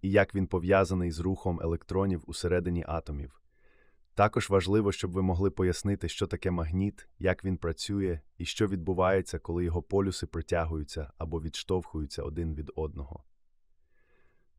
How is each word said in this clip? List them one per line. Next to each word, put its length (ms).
і 100
як 240
він 120
пов'язаний 640
з 80
рухом 420
електронів 640
усередині 600
атомів. 540
Також 360
важливо, 420
щоб 200
ви 100
могли 300
пояснити, 580
що 180
таке 240
магніт, 560
як 260
він 120
працює 640
і 80
що 220
відбувається, 720
коли 260
його 160
полюси 460
притягуються 920
або 240
відштовхуються 840
один 320
від 200
одного. 480